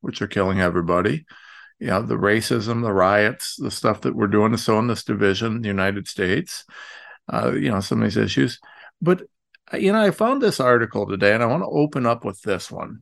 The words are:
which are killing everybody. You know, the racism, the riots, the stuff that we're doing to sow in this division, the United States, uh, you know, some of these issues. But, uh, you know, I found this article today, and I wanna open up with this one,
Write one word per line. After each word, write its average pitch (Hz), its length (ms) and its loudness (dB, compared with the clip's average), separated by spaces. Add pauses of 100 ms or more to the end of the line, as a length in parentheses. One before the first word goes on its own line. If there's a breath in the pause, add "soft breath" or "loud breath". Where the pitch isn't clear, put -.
which - 200 -10
are 104 60 -2
killing 95 340 0
everybody. 90 640 0 (540 loud breath)
You - 80 -10
know, 95 160 0
the 113 140 -2
racism, 113 640 0
the 110 100 -2
riots, 104 640 2
the 127 160 -6
stuff 104 300 -2
that - 160 -4
we're 110 100 2
doing 107 240 4
to 113 80 0
sow 110 220 2
in 120 80 0
this 113 160 -4
division, 107 580 0
the 107 60 -4
United 98 400 -2
States, - 560 -4 (680 loud breath)
uh, 113 200 0
you 143 180 -2
know, 101 80 0
some 110 240 -2
of 110 40 0
these 104 100 -2
issues. 110 420 0 (420 loud breath)
But, 185 280 0 (440)
uh, - 40 -8
you 196 160 2
know, 220 100 2
I 202 80 4
found 254 320 0
this 214 160 2
article 117 480 2
today, 101 280 2
and 117 100 2
I - 20 2
wanna 123 240 -2
open 147 340 0
up 117 200 0
with 101 180 -8
this 95 260 -4
one, - 340 -12